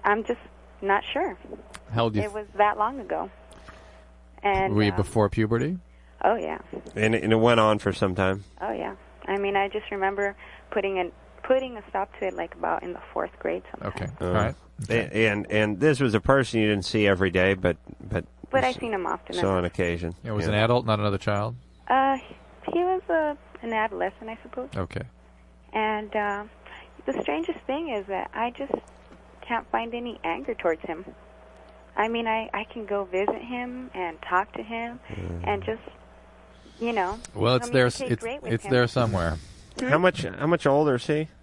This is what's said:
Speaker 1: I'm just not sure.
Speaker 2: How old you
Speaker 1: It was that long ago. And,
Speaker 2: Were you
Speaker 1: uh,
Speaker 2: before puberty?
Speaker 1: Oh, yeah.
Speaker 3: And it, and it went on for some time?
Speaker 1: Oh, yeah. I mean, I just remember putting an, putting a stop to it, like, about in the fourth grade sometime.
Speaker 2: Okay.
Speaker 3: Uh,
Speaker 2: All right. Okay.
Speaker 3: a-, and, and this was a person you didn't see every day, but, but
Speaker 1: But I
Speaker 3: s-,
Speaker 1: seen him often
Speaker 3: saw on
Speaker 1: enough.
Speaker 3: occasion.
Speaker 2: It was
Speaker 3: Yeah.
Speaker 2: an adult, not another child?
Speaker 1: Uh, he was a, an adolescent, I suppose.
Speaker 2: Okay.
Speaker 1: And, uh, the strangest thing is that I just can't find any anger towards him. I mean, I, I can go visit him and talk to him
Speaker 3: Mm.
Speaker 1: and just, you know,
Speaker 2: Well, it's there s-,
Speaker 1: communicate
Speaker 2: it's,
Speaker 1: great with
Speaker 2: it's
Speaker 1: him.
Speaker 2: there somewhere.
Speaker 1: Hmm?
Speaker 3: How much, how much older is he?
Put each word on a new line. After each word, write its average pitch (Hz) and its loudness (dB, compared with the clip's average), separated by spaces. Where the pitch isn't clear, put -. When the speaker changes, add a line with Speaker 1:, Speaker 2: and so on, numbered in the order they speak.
Speaker 1:
I'm 208 4
just 240 -4
not 196 2
sure. 349 -2
Speaker 2:
How 117 4
old 110 2
you 101 2
Speaker 1:
It 107 -4
was 214 -8
that 208 4
long 240 0
ago. 180 -4
And, 190 2
Speaker 2:
Were 104 4
you 190 4
Speaker 1:
uh, - -2
Speaker 2:
before 104 2
puberty? 117 0
Speaker 1:
Oh, 214 4
yeah. 80 -6
Speaker 3:
And 107 4
it, 104 0
and 104 2
it 113 6
went 113 6
on 107 6
for 101 0
some 92 0
time? 95 2
Speaker 1:
Oh, 196 -4
yeah. 196 -6
I 196 -2
mean, 202 0
I 196 2
just 214 -8
remember 202 -2
putting 196 0
an, 175 -2
putting 262 0
a 208 -10
stop 196 -4
to 202 -4
it, 185 -6
like, 170 -6
about 165 -2
in 175 -8
the - -12
fourth 170 -4
grade 180 -4
sometime. - -8
Speaker 2:
Okay. - -8
Speaker 3:
Uh, 90 -2
Speaker 2:
All 90 0
right. 104 2
Okay. 110 0
Speaker 3:
a-, 110 4
and, 104 0
and 107 2
this 139 4
was 120 4
a 107 6
person 131 4
you 107 4
didn't 101 2
see 107 4
every 95 6
day, 92 6
but, 90 0
but 90 -2
Speaker 1:
But 262 2
I 254 2
Speaker 3:
s-, 254 -8
Speaker 1:
seen 233 -4
him 185 -4
often - -6
Speaker 3:
saw 175 2
on 92 2
Speaker 1:
enough. 87 0
Speaker 3:
occasion. 85 -2
Speaker 2:
It 117 -8
was 104 0
Speaker 3:
Yeah. 107 2
Speaker 2:
an 104 2
adult, 120 4
not 107 2
another 104 0
child? 104 -2
Speaker 1:
Uh, 269 4
he - 0
was 370 0
a, 302 0
an 233 -6
adolescent, 214 -4
I 226 -12
suppose. 247 -10
Speaker 2:
Okay. - -6
Speaker 1:
And, 214 -2
uh, 208 -2
the 269 -2
strangest 320 -2
thing 302 -2
is 208 -4
that 190 -4
I 233 -2
just 277 -6
can't - -4
find 233 -2
any 240 -6
anger 226 -4
towards 165 0
him. 170 -8
I 220 2
mean, 233 -2
I, 220 0
I 202 -6
can 226 -10
go 202 -2
visit 190 0
him 247 -8
and 175 -6
talk 190 0
to - -6
him 233 -8
Speaker 3:
Mm. 87 -6
Speaker 1:
and 202 0
just, - -4
you 233 -2
know, 202 0
Speaker 2:
Well, 117 4
it's 123 0
there 131 6
s-, 120 -2
Speaker 1:
communicate - -2
Speaker 2:
it's, 110 -4
Speaker 1:
great 233 -6
with 113 -4
Speaker 2:
it's 113 -2
Speaker 1:
him. - -8
Speaker 2:
there 123 4
somewhere. 95 0
Speaker 1:
Hmm? 254 -2
Speaker 3:
How 156 4
much, 180 2
how 92 -4
much 170 2
older 143 6
is 120 -4
he? 156 0